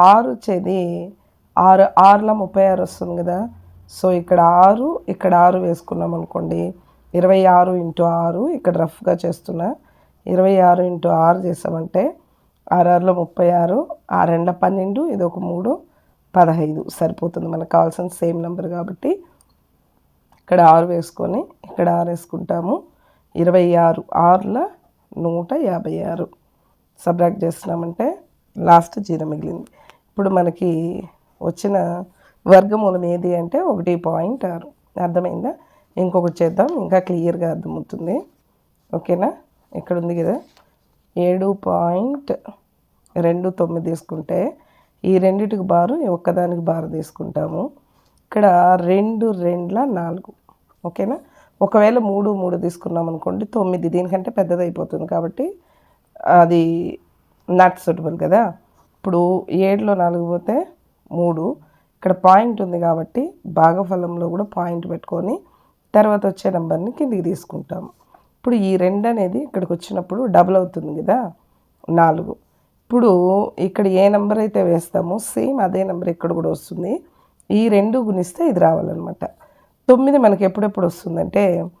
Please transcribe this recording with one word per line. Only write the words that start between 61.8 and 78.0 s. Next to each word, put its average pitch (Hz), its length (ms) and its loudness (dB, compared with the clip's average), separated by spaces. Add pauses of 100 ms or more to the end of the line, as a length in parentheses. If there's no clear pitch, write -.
ఇక్కడ 185 160 0 (140)
పాయింట్ 208 380 6
ఉంది 175 200 -4
కాబట్టి 165 380 -2 (360)
భాగఫలంలో 175 760 0
కూడా 202 120 -4 (120)
పాయింట్ 175 340 -6
పెట్టుకొని 175 440 -6 (640)
తర్వాత 208 340 4
వచ్చే 190 240 -6
నెంబర్ని 165 420 -4
కిందికి 233 320 -2
తీసుకుంటాము. 156 600 -10 (480)
ఇప్పుడు 247 180 -2 (140)
ఈ - 20 0 (120)
రెండు 202 280 0
అనేది 208 360 -2
ఇక్కడికి 180 280 -6
వచ్చినప్పుడు 190 460 -8 (140)
డబల్ 180 260 4
అవుతుంది 160 380 -8
కదా, 220 180 0 (840)
నాలుగు. 165 340 2 (500)
ఇప్పుడు 233 280 2 (560)
ఇక్కడ 196 180 -2 (160)
ఏ - 20 6 (120)
నెంబర్ 208 300 0
అయితే 208 140 -2 (120)
వేస్తామో 170 440 -2 (180)
సేమ్ 247 340 -2
అదే 185 140 -2 (100)
నెంబర్ 175 240 -6
ఇక్కడ 170 240 -6
కూడా 165 160 -2
వస్తుంది. 175 380 -8 (640)
ఈ - 20 4 (140)
రెండు 214 220 2 (100)